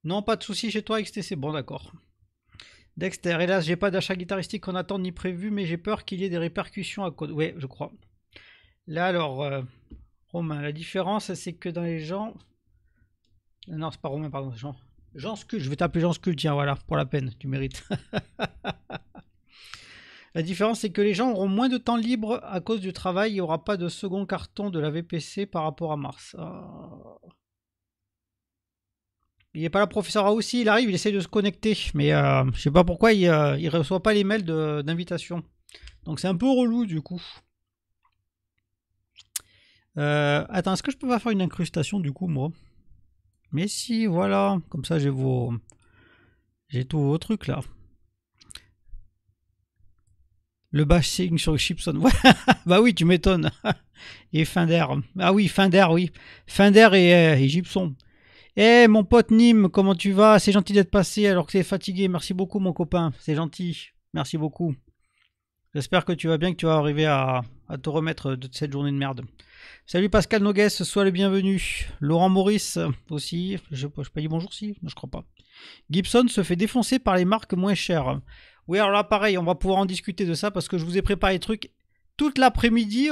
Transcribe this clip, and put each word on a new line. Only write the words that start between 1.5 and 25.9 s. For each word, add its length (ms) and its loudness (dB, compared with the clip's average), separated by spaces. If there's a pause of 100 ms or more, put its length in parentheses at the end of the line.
d'accord. 400 -10 (1040)
Dexter, 460 -6
hélas, 240 0
j'ai 100 -2
pas 140 -2
d'achat 260 -4
guitaristique 520 -8
en 80 -8
attente 260 -6
ni 100 -6
prévu, 380 -8
mais 160 -4
j'ai 120 -6
peur 280 -8
qu'il 160 -10
y 20 -4
ait 60 -4
des 80 -6
répercussions 640 -8
à 60 -6
cause. 220 -12
Ouais, 260 -6
je 80 -12
crois. 260 -14 (920)
Là, 220 -4
alors, 360 -4
euh, 200 -6 (680)
Romain, 300 -6
la 100 -8
différence, 640 -6
c'est 200 -12
que 160 -12
dans 120 -8
les 200 -6
gens, 340 -10 (1300)
non, 220 -8
c'est 100 -16
pas 100 -10
Romain, 200 -8
pardon, 220 -10
c'est 80 -14
Jean. 160 -12 (400)
Jean 200 -10
Scull, 240 -10
je 120 -6
vais 40 -6
t'appeler 260 -2
Jean 120 0
Scull, 220 -4
tiens, 180 -2
voilà, 220 -2
pour 220 -6
la 100 -2
peine, 320 -6
tu 80 -12
mérites. 420 -8
<laughs> 60 -4 (2500)
La 80 -4
différence, 380 -2
c'est 100 -4
que 100 -4
les 140 0
gens 160 -2
auront 160 -2
moins 200 0
de 120 -2
temps 180 -2
libre 460 -4
à 160 -8
cause 200 -6
du 140 -8
travail, 380 -4
il 40 -6
n'y 60 -4
aura 220 -4
pas 120 -2
de 140 -6
second 380 -8
carton 420 -8
de 100 -6
la 120 -2
V 100 -6
P 180 -8
C 280 -10
par 160 -8
rapport 280 -6